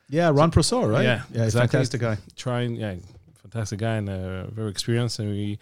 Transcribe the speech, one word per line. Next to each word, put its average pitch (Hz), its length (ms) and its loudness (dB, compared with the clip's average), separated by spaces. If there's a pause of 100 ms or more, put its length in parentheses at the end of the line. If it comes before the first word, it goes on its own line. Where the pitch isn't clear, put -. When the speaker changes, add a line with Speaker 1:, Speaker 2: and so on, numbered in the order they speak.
(100)
Speaker 1:
Yeah, 165 180 2
Ron 156 220 6
Prosor, 180 420 4
right? 135 120 4
Speaker 2:
Yeah, 123 180 2 (100)
Speaker 1:
Yeah, 113 120 0
he's 110 100 0
a 120 100 4
Speaker 2:
exactly. 120 40 4
Speaker 1:
fantastic 127 340 0
guy. 110 160 -2 (180)
Speaker 2:
Trying, 120 400 -4
yeah, 104 200 -6 (440)
fantastic 104 380 -6
guy 113 180 0
and, 101 140 -4
uh, 92 400 -6
very 110 180 -6
experienced. 117 500 -2
And 104 120 -4
we, 104 320 -4